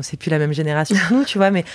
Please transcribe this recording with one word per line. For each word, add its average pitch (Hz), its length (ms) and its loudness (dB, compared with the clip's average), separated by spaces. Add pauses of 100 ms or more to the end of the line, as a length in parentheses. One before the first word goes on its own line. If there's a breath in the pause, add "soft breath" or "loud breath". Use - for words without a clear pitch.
c'est - 180 -10
plus - 100 -6
la 156 80 2
même 151 160 0
génération 151 420 0
que 190 180 2
nous, 269 120 4
tu - 140 -4
vois, 196 120 4
mais 175 240 0